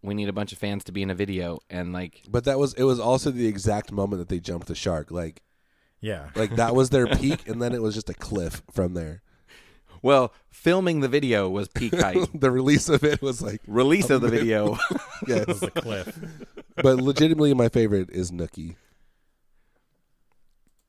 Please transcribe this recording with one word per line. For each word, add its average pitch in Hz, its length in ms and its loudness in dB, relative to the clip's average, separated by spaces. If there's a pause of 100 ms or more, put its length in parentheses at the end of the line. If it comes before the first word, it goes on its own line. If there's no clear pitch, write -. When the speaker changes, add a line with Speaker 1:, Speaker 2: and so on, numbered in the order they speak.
Speaker 1:
we 101 120 -6
need 104 140 -2
a 101 60 -4
bunch 101 180 -6
of 101 60 -16
fans 101 280 -6
to - 60 -14
be 98 100 -6
in 95 80 -2
a 95 60 -4
video," 90 440 -4 (100)
and, 90 240 -6
like 90 360 -10
Speaker 2:
But 117 160 0
that 135 140 0
was, 139 140 0
it 127 100 0
was 127 160 2
also 127 320 0
the 120 160 0
exact 104 460 -2
moment 98 260 -2
that 87 100 -8
they 92 120 -4
jumped 85 260 -8
the 82 80 -8
shark. 80 360 -4
Like, 82 300 -8 (600)
Speaker 3:
Yeah. 90 340 -10
Speaker 2:
like, 110 220 -2
that 117 180 2
was 131 140 6
their 123 180 2
Speaker 3:
<laughs> 107 100 2
Speaker 2:
peak, 143 300 -2
and 113 140 -6
then 120 120 -2
it 120 80 -4
was 110 140 -2
just 110 140 -8
a 107 40 -10
cliff - 480 -6 (100)
from 90 220 -2
there. 85 280 -8 (800)
Speaker 1:
Well, 127 320 4 (180)
filming 175 480 2
the 135 80 2
video 120 420 2
was 98 180 -4
peak 120 280 -4
height. 160 340 2
Speaker 2:
<laughs> 156 100 -12
The 131 120 4
release 135 380 2
of 143 140 4
it 147 200 2
was 131 180 -4
like 107 240 -8
Speaker 1:
Release 139 460 4
of 135 100 6
the 117 60 2
Speaker 2:
<laughs> 113 100 2
Speaker 1:
video. 107 400 2 (500)
Speaker 2:
Yes. 113 140 0
Speaker 3:
It 104 60 -2
was 104 160 -4
a 104 80 -6
cliff. 107 480 -8 (560)
Speaker 2:
But 131 260 6
legitimately, 151 540 4
my 120 140 4
favorite 101 420 2
is 92 180 -4
Nookie. 87 460 -10 (2250)